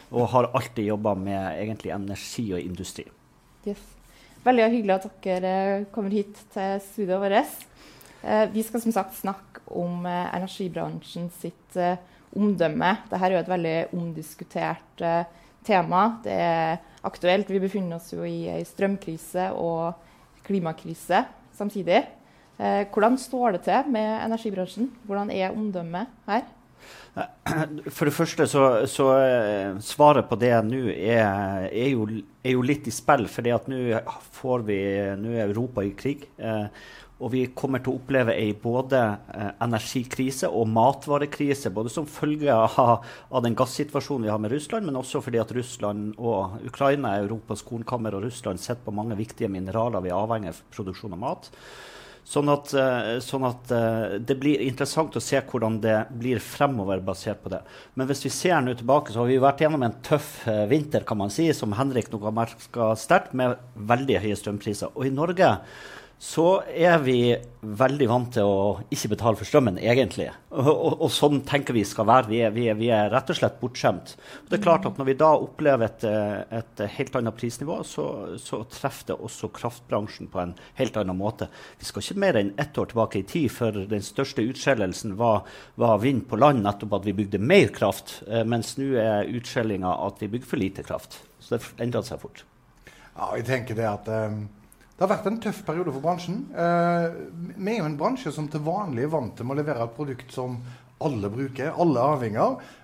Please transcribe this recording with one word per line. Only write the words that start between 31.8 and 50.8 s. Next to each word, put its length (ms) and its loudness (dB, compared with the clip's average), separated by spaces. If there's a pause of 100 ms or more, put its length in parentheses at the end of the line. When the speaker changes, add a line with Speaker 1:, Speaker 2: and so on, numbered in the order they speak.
Speaker 1:
jo, 120 0 (400)
er 60 0
jo 100 2
litt 280 0
i 20 -4
spill, 360 2
fordi 280 0
at 140 -2
nå 340 -2 (320)
får 320 -2
vi, 100 0 (400)
nå 160 -6
er 160 0
Europa 320 -4
i 160 -2
krig, 300 -6 (100)
eh, 300 -4 (540)
og 100 -6
vi 160 0
kommer 320 -4
til 160 -4
å 60 -6
oppleve 340 2
ei 180 0
både, 640 0 (140)
eh, 200 -6 (100)
energikrise 880 -2
og 180 0
matvarekrise, 1040 2
både 160 -4
som 160 -6
følge 480 0
av, 540 6 (260)
av 100 2
den 120 2
gassituasjonen 720 -2
vi 60 0
har 80 2
med 120 -4
Russland, 340 -4
men 120 -4
også 260 -4
fordi 180 0
at 120 -4
Russland 640 -6
og 480 -2
Ukraina 480 0
er 140 -2
Europas 340 -8
kornkammer, 500 -6
og 120 -4
Russland 340 -6
sitter 260 -8
på 80 -8
mange 240 -4
viktige 320 -4
mineraler 540 -4
vi 80 -4
er 100 0
avhengig 280 -2
av 60 -8
for 280 -12